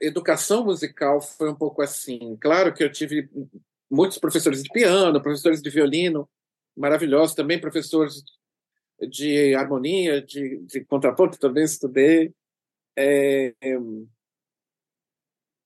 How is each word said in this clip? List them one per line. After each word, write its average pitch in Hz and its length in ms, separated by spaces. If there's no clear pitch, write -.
educação 170 640
musical 147 560
foi - 280
um 151 60
pouco 147 280
assim. 120 580
Claro 170 340
que - 80
eu 147 80
tive 147 400
muitos 175 300
professores 147 420
de 139 100
piano, 180 520
professores 147 400
de 147 80
violino, 151 580
maravilhosos, 151 600
também 165 240
professores 156 640
de 143 460
harmonia, 143 680
de, 139 420
de 123 220
contraponto, 151 540
também 139 240
estudei. 156 720
É, 139 640
é, 131 160